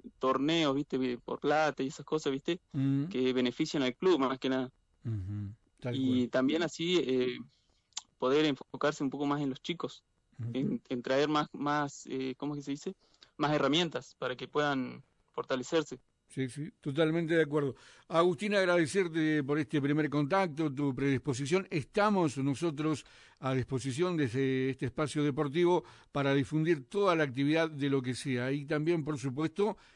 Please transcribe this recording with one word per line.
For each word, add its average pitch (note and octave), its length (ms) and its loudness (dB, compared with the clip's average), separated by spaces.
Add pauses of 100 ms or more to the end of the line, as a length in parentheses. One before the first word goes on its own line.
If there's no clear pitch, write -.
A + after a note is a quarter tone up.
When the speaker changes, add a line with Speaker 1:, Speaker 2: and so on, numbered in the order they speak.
(200)
Speaker 1:
torneos, C#3+ 560 2
¿viste? C#3+ 240 -2
Vi-, B2 180 0
por B2+ 220 -8
plata D3 420 2
y C3+ 60 0
esas - 180 -12
cosas, D3+ 260 -2
¿viste? E3+ 280 -2 (140)
Speaker 2:
Ujú. C#3 360 0
Speaker 1:
Que B2+ 240 2
benefician B2+ 480 0
al B2 140 0
club, F3+ 240 4
más C3 180 0
que C3 120 -2
nada. C3 220 -2 (340)
Speaker 2:
Ujú. G#2 460 -6 (280)
Tal B2 160 -4
Speaker 1:
Y C3 120 0 (120)
Speaker 2:
cual. A#2+ 100 0
Speaker 1:
también C#3+ 340 2
así, E3 400 0
eh, B2+ 360 0 (800)
poder C#3+ 260 4
enfocarse D3 580 -2
un C3+ 60 0
poco C#3+ 160 -4
más C#3+ 160 0
en C#3 80 -2
los C3 120 -8
chicos, - 420 -6 (360)
Speaker 2:
Ujú. A#2 140 -6
Speaker 1:
en, - 340 -2
en B2 140 -4
traer C#3 280 2
más, D3+ 220 0
más, D3 600 -4
eh, C3 260 -4
¿cómo D3 160 -6
es C#3+ 60 -8
que C3+ 40 -10
se C#3 80 -8
dice? D3 240 -8 (400)
Más D3 160 -2
herramientas C#3+ 680 0
para B2+ 160 -4
que B2 120 -10
puedan C3 560 -2 (280)
fortalecerse. C3+ 680 -2 (280)
Speaker 2:
Sí, C3 220 -6
sí, C#3+ 220 -10 (100)
totalmente D#3+ 540 0
de D#3+ 60 6
acuerdo. C#3+ 340 0 (320)
Agustín, F3+ 480 2
agradecerte E3 880 2
por D3 160 0
este D3 220 0
primer D3 280 2
contacto, D3+ 640 0
tu C#3 220 0
predisposición. C#3 800 0
Estamos F#3 640 2
nosotros D3 680 -2 (340)
a C3+ 140 -2
disposición C3+ 640 -2
desde C3 520 0
este C3+ 160 -6
espacio D3 380 -2
deportivo D#3 600 2 (280)
para C#3 240 0
difundir D#3 520 0
toda G3 280 2
la D#3 80 2
actividad D3 480 2
de C#3 180 -2
lo C#3 140 2
que B2 100 -2
sea. B2+ 380 -2
Y C#3+ 140 -4
también, D#3 380 0
por D3+ 140 -4
supuesto, D#3 600 -2 (180)